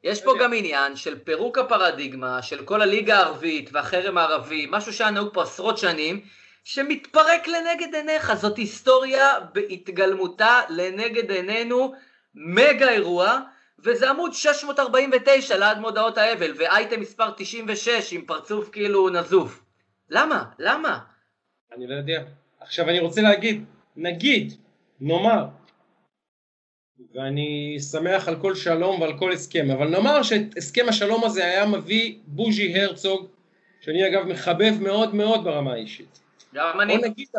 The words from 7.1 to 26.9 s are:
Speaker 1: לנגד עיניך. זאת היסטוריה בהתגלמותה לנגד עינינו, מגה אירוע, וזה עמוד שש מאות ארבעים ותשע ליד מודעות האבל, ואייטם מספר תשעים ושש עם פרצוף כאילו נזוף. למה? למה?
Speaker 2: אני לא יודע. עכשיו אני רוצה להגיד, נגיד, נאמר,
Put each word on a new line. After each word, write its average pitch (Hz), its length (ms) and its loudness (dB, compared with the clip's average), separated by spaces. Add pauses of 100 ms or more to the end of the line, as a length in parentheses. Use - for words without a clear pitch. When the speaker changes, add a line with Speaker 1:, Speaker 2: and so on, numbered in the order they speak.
Speaker 1:
לנגד 330 480 -4
עיניך. 302 380 -2
זאת 208 240 -2
היסטוריה 262 760 4 (200)
בהתגלמותה 190 1160 0
לנגד 196 640 -4
עינינו, 233 600 -2 (420)
מגה 233 540 4
אירוע, 196 500 2 (400)
וזה 240 300 2
עמוד 330 240 -2
שש 294 300 0
מאות 277 160 -2
ארבעים 262 360 2
ותשע 262 420 4
ליד 202 200 4
מודעות 220 400 -2
האבל, 208 400 0
ואייטם 196 420 2
מספר 208 380 -4
תשעים 220 300 -10
ושש 214 460 -2
עם 165 120 -10
פרצוף 208 440 -6
כאילו 202 400 2
נזוף. 175 520 0 (480)
למה? 247 340 0 (160)
למה? 233 400 -2 (760)
Speaker 2:
אני 123 120 -12
לא 131 80 -8
יודע. 147 280 -6 (360)
עכשיו 165 300 -4
אני 175 100 2
רוצה 170 220 0
להגיד, 214 440 2 (300)
נגיד, 175 580 -2 (480)
נאמר, 175 440 2 (1700)